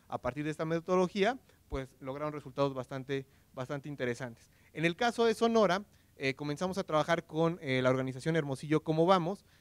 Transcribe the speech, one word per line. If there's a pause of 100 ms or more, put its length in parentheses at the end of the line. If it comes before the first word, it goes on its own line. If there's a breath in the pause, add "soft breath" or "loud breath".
a
partir
de
esta
metodología, (300 soft breath)
pues (100)
lograron
resultados
bastante, (280 soft breath)
bastante
interesantes. (240 soft breath)
En
el
caso
de
Sonora, (320 soft breath)
eh,
comenzamos
a
trabajar
con,
eh,
la
organización
Hermosillo
Cómo
Vamos. (160 soft breath)